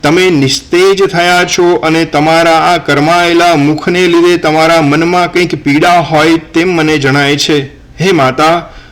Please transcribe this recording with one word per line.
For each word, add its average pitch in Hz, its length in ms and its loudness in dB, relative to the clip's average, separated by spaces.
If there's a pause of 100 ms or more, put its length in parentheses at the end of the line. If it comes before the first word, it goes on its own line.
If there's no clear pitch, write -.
તમે 180 260 2
નિસ્તેજ 175 720 0
થયા 175 400 0
છો 175 320 0
અને 160 300 -2
તમારા 160 460 0
આ 160 260 0
કરમાયેલા 170 760 0
મુખને 156 520 -2
લીધે 170 300 2
તમારા 160 440 0
મનમાં 170 520 0
કંઈક 175 300 -2
પીડા 165 360 2
હોય 160 380 0
તેમ 165 320 -2
મને 156 280 0
જણાય 139 400 0
છે. 147 280 -2 (360)
હે 185 100 0
માતા, 156 580 0 (220)